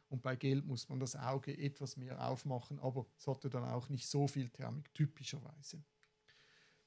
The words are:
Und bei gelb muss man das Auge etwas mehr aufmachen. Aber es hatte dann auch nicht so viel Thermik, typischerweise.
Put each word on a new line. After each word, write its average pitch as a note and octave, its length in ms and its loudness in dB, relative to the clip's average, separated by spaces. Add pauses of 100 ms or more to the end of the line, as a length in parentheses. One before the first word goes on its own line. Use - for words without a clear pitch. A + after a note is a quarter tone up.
Und B2 120 -2
bei C3 140 2
gelb C#3 300 4
muss C3 240 -2
man C3 100 -2
das B2+ 160 0
Auge C#3 420 0
etwas C#3+ 380 -2
mehr B2+ 340 -2
aufmachen. B2+ 500 -2
Aber C3 260 0 (120)
es - 80 -12
hatte C3+ 240 0
dann A#2+ 140 0
auch B2 240 0
nicht C3+ 220 -2
so C#3+ 180 6
viel C3+ 220 0
Thermik, C3+ 440 -6
typischerweise. D3 880 -2 (1040)